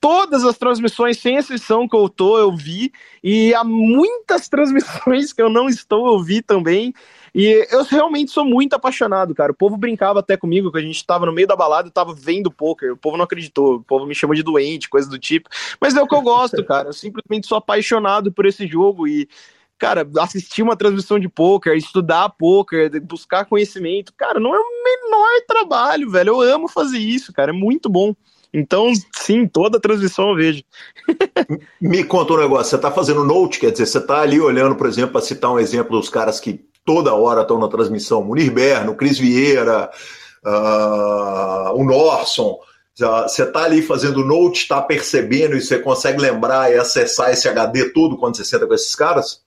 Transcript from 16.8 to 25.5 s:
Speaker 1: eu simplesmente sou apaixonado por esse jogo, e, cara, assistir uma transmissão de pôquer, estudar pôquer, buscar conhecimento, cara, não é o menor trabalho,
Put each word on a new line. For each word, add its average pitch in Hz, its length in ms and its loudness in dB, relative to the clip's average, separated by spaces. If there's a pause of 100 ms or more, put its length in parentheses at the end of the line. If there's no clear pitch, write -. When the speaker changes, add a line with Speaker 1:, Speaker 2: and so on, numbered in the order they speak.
Speaker 1:
eu 147 60 -12
simplesmente 214 520 -10
sou 220 120 -2
apaixonado 208 720 0
por 190 140 -2
esse 196 200 -2
jogo, 175 400 0
e, 147 220 -4 (500)
cara, 185 300 -2 (100)
assistir 180 440 -4
uma 226 140 0
transmissão 202 420 0
de 185 100 -4
pôquer, 170 480 2
estudar 170 540 0
pôquer, 165 720 2
buscar 180 420 -4
conhecimento, 196 720 -4
cara, - 240 -4
não 247 140 0
é 403 40 2
o 480 240 -4
menor 480 640 0
trabalho, 294 640 -2